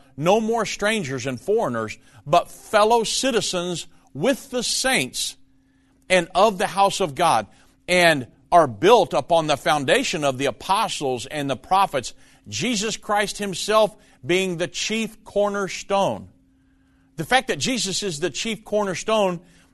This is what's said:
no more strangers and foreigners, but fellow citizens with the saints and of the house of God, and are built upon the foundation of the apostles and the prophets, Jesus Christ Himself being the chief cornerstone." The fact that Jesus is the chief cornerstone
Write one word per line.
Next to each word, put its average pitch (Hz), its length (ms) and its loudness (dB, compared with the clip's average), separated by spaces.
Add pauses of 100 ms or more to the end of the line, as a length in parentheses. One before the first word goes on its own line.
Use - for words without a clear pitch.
(180)
no 180 240 4
more 220 240 -2
strangers 151 640 -4
and 127 120 -6
foreigners, 131 580 -2 (280)
but 165 240 2
fellow 220 540 2
citizens 180 840 -2 (280)
with 208 360 -2
the 240 140 -4
saints - 720 -2 (760)
and 180 240 2
of 196 240 4
the 190 100 -2
house 196 340 0
of 151 140 -4
God, 135 320 2 (380)
and 170 420 4 (220)
are 165 180 6
built 160 460 4
upon 160 340 0
the 143 100 2
foundation 160 640 0
of 139 140 0
the 139 80 -2
apostles 147 800 -2
and 143 240 -6
the 127 80 -2
prophets, 185 560 0 (340)
Jesus 196 480 -4
Christ 208 440 -4
Himself 202 580 0 (280)
being 180 320 0
the 170 120 -4
chief - 560 -6
cornerstone." 196 1040 -2 (880)
The 160 80 -6
fact 247 220 0
that 185 100 -2
Jesus 190 460 -4
is 175 160 -6
the 175 100 -2
chief - 340 -8
cornerstone 202 800 -2 (320)